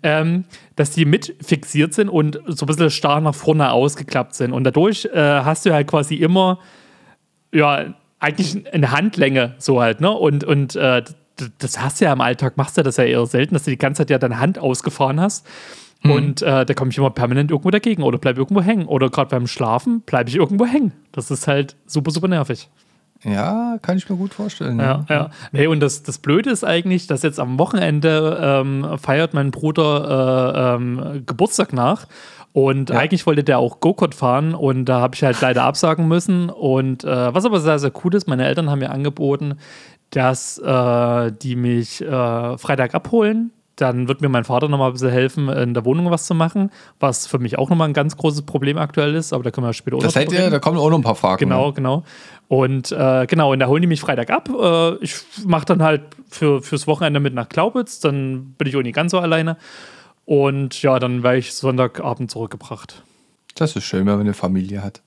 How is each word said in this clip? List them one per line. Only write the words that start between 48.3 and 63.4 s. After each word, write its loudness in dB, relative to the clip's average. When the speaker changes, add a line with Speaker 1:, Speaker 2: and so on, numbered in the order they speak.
Speaker 1:
Problem -2
aktuell 0
ist, -4
aber -4
da -2
können -4
wir -2
später -6
auch -2
Speaker 2:
Das 2
Speaker 1:
noch 2
Speaker 2:
seid 0
Speaker 1:
drüber 0
Speaker 2:
ihr, 4
Speaker 1:
reden. 2
Speaker 2:
da 2
kommen 2
auch 4
noch 4
ein 0
paar 2
Fragen, 2
Speaker 1:
Genau, 2
Speaker 2:
ne? -4
Speaker 1:
genau. -2
Und, 0
äh, 2
genau, 4
und 2
da 4
holen 2
die 2
mich 0
Freitag -2
ab. -2
Äh, 2
ich -8
mach 2
dann 2
halt 2
für, 0
fürs -6
Wochenende 0
mit -2
nach -6
Glaubitz, -2
dann -4
bin -4
ich -4
auch 0
nicht -4
ganz 0
so 0
alleine. 0
Und 0
ja, 4
dann -2
werde 2
ich -4
Sonntagabend -2
zurückgebracht. -12